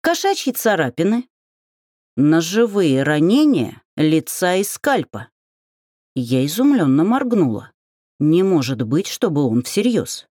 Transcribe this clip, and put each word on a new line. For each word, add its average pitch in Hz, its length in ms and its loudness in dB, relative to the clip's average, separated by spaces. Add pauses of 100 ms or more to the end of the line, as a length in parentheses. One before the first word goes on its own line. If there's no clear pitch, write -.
Кошачьи 349 520 -2
царапины, 196 760 -2 (880)
ножевые 165 840 2
ранения 165 800 2 (140)
лица 160 600 0
и 196 80 0
скальпа. - 640 -4 (880)
Я 127 320 -2
изумленно 170 580 2
моргнула. 220 680 0 (460)
Не 160 240 2
может 135 400 0
быть, 135 240 -2
чтобы 147 380 -2
он 120 180 0
всерьез. - 640 -2 (100)